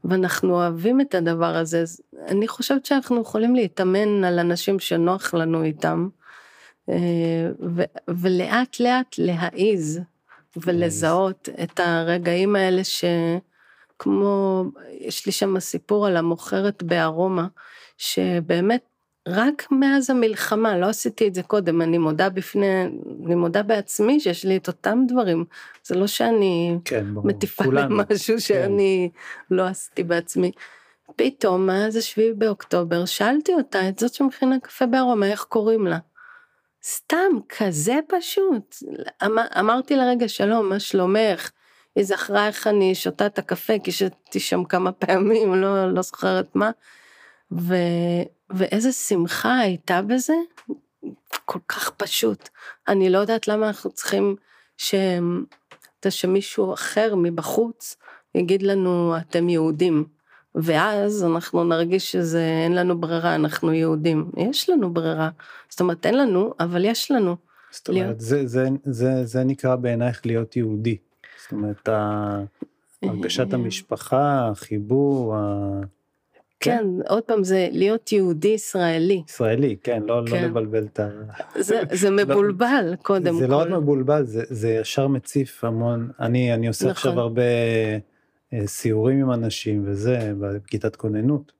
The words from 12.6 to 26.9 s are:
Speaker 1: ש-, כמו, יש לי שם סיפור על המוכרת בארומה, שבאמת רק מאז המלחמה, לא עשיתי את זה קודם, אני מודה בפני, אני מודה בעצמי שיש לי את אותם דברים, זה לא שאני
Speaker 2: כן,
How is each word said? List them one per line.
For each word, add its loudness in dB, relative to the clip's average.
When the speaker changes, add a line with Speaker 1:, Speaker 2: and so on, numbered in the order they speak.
Speaker 1:
ש-, -4
כמו, 0
יש -8
לי -2
שם -2
סיפור -2
על 2
המוכרת -2
בארומה, 0
שבאמת 0
רק 0
מאז 4
המלחמה, 2
לא 2
עשיתי 0
את -2
זה -4
קודם, 2
אני 2
מודה 2
בפני, 0
אני 0
מודה 2
בעצמי 2
שיש -2
לי 2
את -4
אותם 0
דברים, 2
זה -4
לא 2
שאני 2
Speaker 2:
כן, -4